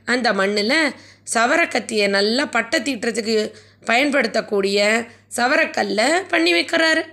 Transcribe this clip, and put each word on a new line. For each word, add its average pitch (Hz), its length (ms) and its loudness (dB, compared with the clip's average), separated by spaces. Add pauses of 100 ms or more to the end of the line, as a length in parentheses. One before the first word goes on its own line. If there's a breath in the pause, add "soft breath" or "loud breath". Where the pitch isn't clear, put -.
அந்த 233 280 0
மண்ணுல 202 420 0 (580 loud breath)
சவரக்கத்தியை 233 760 0
நல்லா 208 380 0
பட்டை 302 360 -2
தீட்டுறதுக்கு 220 680 -2 (340 loud breath)
பயன்படுத்தக்கூடிய 220 1200 0 (300 loud breath)
சவரக்கல்லை 262 920 0
பண்ணி 339 260 2
வைக்கிறாரு, 320 600 0